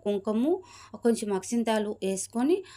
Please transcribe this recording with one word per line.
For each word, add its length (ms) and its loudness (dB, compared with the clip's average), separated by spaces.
కుంకుమ, 540 0
కొంచెం 360 2
అక్షింతాలు 720 0
వేసుకొని, 600 0